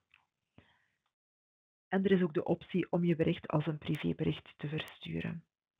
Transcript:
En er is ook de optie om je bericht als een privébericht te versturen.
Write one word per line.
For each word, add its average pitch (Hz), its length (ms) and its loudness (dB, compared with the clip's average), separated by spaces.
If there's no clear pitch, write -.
En 190 160 2
er 190 80 4
is 185 100 6
ook 170 120 0
de 165 100 -2
optie - 480 -2
om 175 120 2
je 170 120 4
bericht 165 320 0
als 156 180 0
een 151 120 -2
privébericht 160 800 -2
te 151 100 -8
versturen. 165 760 -6